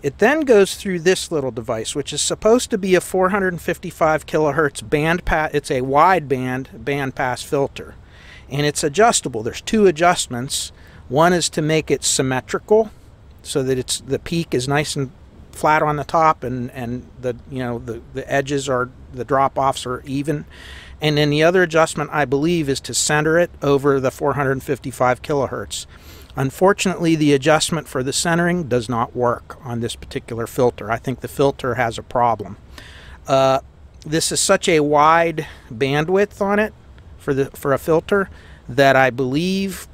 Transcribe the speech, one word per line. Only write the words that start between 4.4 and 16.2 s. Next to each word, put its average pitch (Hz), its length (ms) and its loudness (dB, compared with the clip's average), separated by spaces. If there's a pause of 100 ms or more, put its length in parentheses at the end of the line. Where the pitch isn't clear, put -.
band 160 380 0
pa-, 156 260 0
it's 151 200 -4
a 131 100 0
wide 151 480 4
band 127 400 -4 (160)
band 143 300 -4
pass 127 260 -4
filter, - 540 -4 (560)
and 147 160 -2
it's - 160 -2
adjustable. 156 580 2
There's 113 200 -8
two 214 260 4
adjustments. 156 840 0 (380)
One 165 240 4
is 165 160 0
to 160 140 -2
make 156 260 0
it 139 140 0
symmetrical, 175 880 0 (500)
so 139 220 -4
that 131 160 -2
it's, - 200 -6
the 131 200 -6
peak 170 340 -4
is 131 140 -2
nice 143 280 -2
and 135 140 -4 (420)
flat 156 300 2
on 151 140 0
the 143 80 -6
top, 160 400 2